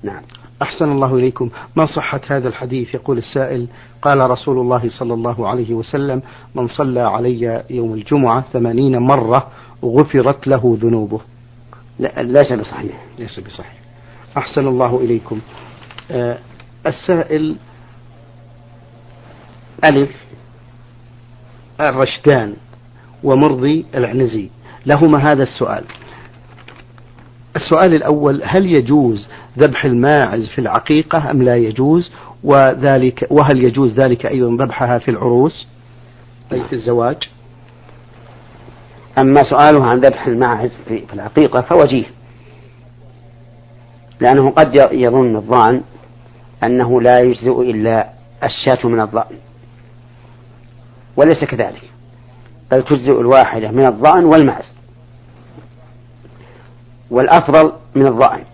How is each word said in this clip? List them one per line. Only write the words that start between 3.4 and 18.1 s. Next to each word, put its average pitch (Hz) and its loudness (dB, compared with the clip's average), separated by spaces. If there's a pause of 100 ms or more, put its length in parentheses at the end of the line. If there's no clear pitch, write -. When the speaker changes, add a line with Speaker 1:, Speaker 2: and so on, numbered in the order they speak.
Speaker 2:
قال 139 2
رسول 127 -2
الله 123 -2 (100)
صلى 120 -6
الله 113 -6
عليه 117 -6
وسلم: 135 -6 (320)
"من 123 -4
صلى 127 -4
علي 117 -4
يوم 117 -6
الجمعة 123 0
ثمانين 123 0
مرة 123 0 (340)
غفرت 135 0
له 123 0
ذنوبه". 110 -2 (760)
Speaker 1:
لا، 131 -6
ليس 131 2
بصحيح. - -10 (140)
Speaker 2:
ليس 104 -14
بصحيح. - -20 (600)
أحسن 139 -4
الله 127 0
إليكم. 113 -4 (720)
آه، 120 -6 (480)
السائل 156 -4 (2250)